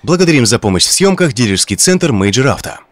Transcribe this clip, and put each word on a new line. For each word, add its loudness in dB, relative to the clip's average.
Благодарим 2
за 0
помощь 0
в -4
съёмках 0
дилерский -2
центр 0
Major 0
Auto. -2